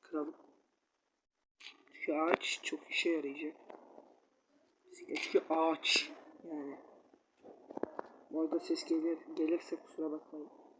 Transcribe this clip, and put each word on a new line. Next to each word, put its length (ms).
Kıralım. 340
Şu 280
ağaç 420
çok 280
işe 180
yarayacak. 460
Bisiklet 280
şu 300
ağaç. 640
Yani. 260
Bu 120
arada 180
ses 260
gelir, 320
gelirse 400
kusura 360
bakmayın. 380